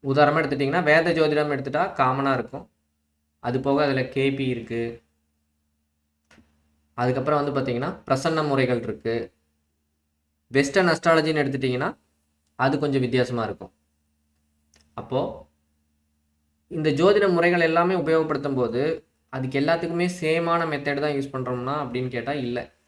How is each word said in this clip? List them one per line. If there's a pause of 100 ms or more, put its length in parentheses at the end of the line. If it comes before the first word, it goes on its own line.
உதாரணமா
எடுத்துட்டீங்கன்னா,
வேத
ஜோதிடம்
எடுத்துட்டா
காமனா
இருக்கும். (720)
அது
போக
அதுல
கே
பி
இருக்கு. (1900)
அதுக்கப்புறம்
வந்து
பாத்தீங்கன்னா, (100)
பிரசன்ன
முறைகள்
இருக்கு. (1120)
வெஸ்டர்ன்
அஸ்ட்ராலஜின்னு
எடுத்துட்டீங்கன்னா, (600)
அது
கொஞ்சம்
வித்தியாசமா
இருக்கும். (1200)
அப்போ, (1200)
இந்த
ஜோதிட
முறைகள்
எல்லாமே
உபயோகப்படுத்தும்
போது, (240)
அதுக்கு
எல்லாத்துக்குமே (120)
சேமான
மெத்தட்
தான்
யூஸ்
பண்றோம்னா
அப்படின்னு
கேட்டா
இல்ல. (140)